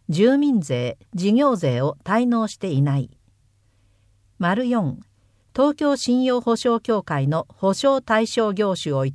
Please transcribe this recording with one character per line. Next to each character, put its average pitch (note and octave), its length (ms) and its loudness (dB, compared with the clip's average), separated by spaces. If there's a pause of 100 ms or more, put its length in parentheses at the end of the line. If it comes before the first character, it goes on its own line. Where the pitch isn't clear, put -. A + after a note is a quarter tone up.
住 A3 300 4
民 C#4 220 2
税、 B2 380 -4 (160)
事 F#3+ 180 0
業 C4 220 2
税 C3+ 280 -2
を D3 200 -2
滞 A3+ 240 0
納 A3+ 220 0
し - 80 -14
て F#3+ 120 -8
い C#3 140 0
な C#3 160 0
い。 - 120 -6 (1300)
丸 G#3 300 0
四、 A3 320 -2 (540)
東 C#4+ 220 2
京 C#4+ 200 0
信 B3 280 0
用 B3 160 0
保 A#3 160 0
証 A#3 240 0
協 G#3+ 240 -2
会 C#3 240 -2
の D#3+ 200 -2
保 F#3+ 260 -2
証 C4+ 260 2
対 A3 260 0
象 A3 260 0
業 F#3+ 220 0
種 D#3 180 -6
を C3+ 140 0
営 C3+ 80 -4